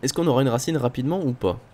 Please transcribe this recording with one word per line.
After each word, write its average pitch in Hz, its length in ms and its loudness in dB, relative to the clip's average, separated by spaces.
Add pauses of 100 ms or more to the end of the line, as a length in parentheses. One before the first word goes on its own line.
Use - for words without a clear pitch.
Est-ce 139 120 -2
qu'on 165 140 2
aura 131 140 4
une 135 60 4
racine 127 300 0
rapidement 131 440 -2
ou 135 120 0
pas ? 92 260 -2 (140)